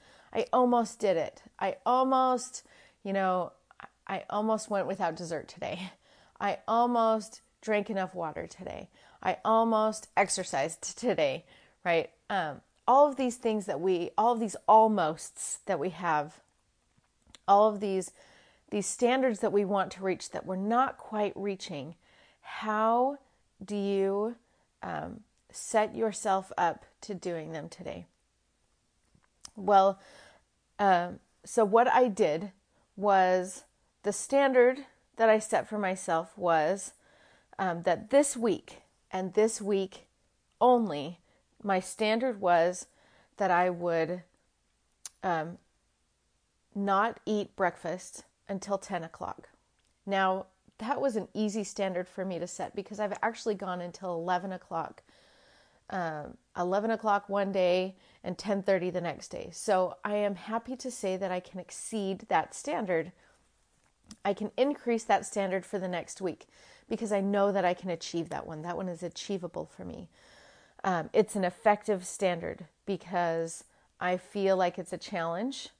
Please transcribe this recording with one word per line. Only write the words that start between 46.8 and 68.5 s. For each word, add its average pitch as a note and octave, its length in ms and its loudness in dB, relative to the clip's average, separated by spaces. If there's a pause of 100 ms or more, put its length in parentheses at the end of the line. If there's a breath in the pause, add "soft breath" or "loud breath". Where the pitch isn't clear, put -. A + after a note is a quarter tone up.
eat G#3 300 -2
breakfast F3+ 720 -4 (240)
until G3 300 -4
ten F#3+ 260 -8
o'clock. - 440 -12 (560)
Now, F#3+ 420 0 (320)
that A#3 220 -4
was C4+ 140 0
an G#3 180 -4
easy G#3+ 300 -2
standard F#3 460 -4
for F#3+ 160 -8
me F3+ 160 -6
to F3 80 -6
set - 260 -10
because G3 240 -10
I've G#3 240 -4
actually A3+ 320 -2
gone F#3 260 -6
until F3 340 -8
eleven F3+ 360 -2
o'clock, - 540 -8 (840 soft breath)
um, D#3+ 460 -8 (220)
eleven F#3+ 320 0
o'clock G#3+ 380 0
one G3 240 0
day F#3 420 2 (300 soft breath)
and F3 120 -6
ten G3 280 -2
thirty F#3 260 2
the F3+ 100 -2
next E3+ 280 -6
day. - 240 -10
So F#3 520 0
I G#3 120 -2
am G3+ 180 0
happy A3+ 400 -6
to C4 160 -8
say F#3+ 260 -4
that F#3 140 -4
I F3+ 80 -2
can F3+ 220 -12
exceed G3 680 -6
that E3 280 0
standard. F#3 560 -2 (1120 soft breath)
I G3 100 0
can G3+ 220 -6
increase A#3+ 480 0
that - 200 2
standard F#3+ 400 -4
for - 140 -6
the F#3 100 -6
next F3+ 320 -8
week F3+ 260 -6 (420 loud breath)
because A3 240 -4
I G3+ 80 2
know G3+ 320 2
that F#3+ 120 2
I F3+ 80 4
can F3+ 160 -8
achieve E3 420 -6
that - 180 -8
one. D#3 140 -10